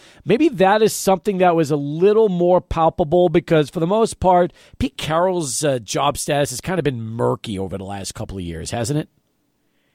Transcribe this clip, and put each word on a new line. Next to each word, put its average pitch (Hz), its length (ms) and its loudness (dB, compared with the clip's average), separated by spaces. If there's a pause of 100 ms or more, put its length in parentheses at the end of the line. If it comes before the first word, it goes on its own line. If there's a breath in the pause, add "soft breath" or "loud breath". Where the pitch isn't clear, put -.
(240 soft breath)
maybe 247 260 2
that 196 300 2
is 214 140 2
something 190 440 0
that 180 180 4
was 156 140 0
a 151 60 0
little 180 520 2
more 175 320 2
palpable 170 680 2
because 156 420 2
for 170 100 -8
the 165 60 0
most 214 340 0
part, 180 320 4 (260 soft breath)
Pete - 180 -4
Carroll's, 165 680 -2
uh, 135 160 0
job 139 360 -2
status 143 340 -2
has 120 100 -10
kind 180 180 -4
of 147 60 -4
been 127 180 -4
murky 117 560 -4
over 95 180 -6
the 95 80 -10
last 98 280 -10
couple 101 260 -12
of 90 60 -8
years, 85 260 -10
hasn't 120 300 -4
it? - 80 -10 (880)